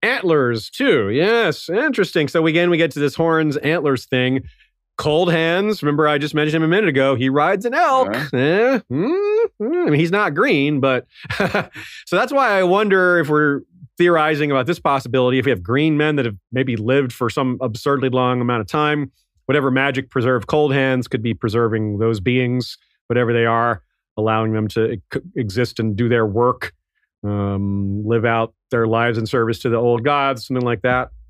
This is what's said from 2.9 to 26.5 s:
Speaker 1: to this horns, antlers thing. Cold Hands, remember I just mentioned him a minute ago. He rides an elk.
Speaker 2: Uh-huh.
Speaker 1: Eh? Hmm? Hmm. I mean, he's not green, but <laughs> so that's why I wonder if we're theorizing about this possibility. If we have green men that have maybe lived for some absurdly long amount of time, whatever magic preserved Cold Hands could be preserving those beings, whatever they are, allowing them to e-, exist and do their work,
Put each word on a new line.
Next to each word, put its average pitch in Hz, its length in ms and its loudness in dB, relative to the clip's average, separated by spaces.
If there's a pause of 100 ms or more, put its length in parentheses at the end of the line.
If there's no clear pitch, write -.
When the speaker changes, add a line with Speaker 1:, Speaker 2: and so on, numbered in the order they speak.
Speaker 1:
to 147 100 -10
this 143 120 0
horns, 160 440 0
antlers 143 480 -2
thing. 127 380 -2 (540)
Cold 160 360 2
Hands, 175 500 0
remember 147 240 2
I 147 100 2
just 143 160 -4
mentioned 151 220 0
him 160 80 2
a 160 60 2
minute 196 180 2
ago. 139 280 2
He 123 120 0
rides 160 380 0
an 240 80 2
elk. 262 420 2
Speaker 2:
Uh-huh. 135 220 -4
Speaker 1:
Eh? 202 420 2 (100)
Hmm? 180 240 -2 (480)
Hmm. 233 200 -2
I 349 80 0
mean, 147 100 4
he's 165 120 0
not 202 220 0
green, 151 460 2
but 127 260 0 (160)
<laughs> - 160 -10
so - 800 -4
that's 233 160 0
why 254 260 2
I 190 60 2
wonder 185 560 4
if 151 80 0
we're 151 360 2 (340)
theorizing 156 520 2
about 131 160 2
this 170 140 -2
possibility. 127 600 0
If 123 60 0
we 139 60 2
have 92 100 -2
green 143 360 0
men 151 180 2
that 139 100 0
have 104 120 -6 (160)
maybe 127 240 -2
lived 123 340 0
for 120 180 -4
some 127 300 -2
absurdly 127 480 -2
long 127 320 0
amount 120 220 -2
of 95 60 -6
time, 151 440 -2 (340)
whatever 135 260 0
magic 135 400 -2
preserved 127 360 0
Cold 151 260 2
Hands 131 340 0
could 120 160 -6
be 113 100 -2
preserving 107 640 -2
those 110 220 0
beings, 123 580 -2 (300)
whatever 120 260 0
they 117 140 2
are, 117 340 0 (340)
allowing 110 380 0
them 107 160 -2
to 110 220 0
e-, 113 100 -8 (340)
exist 117 440 -4
and 110 160 -2
do 117 120 0
their 117 180 2
work, 120 460 -2 (540)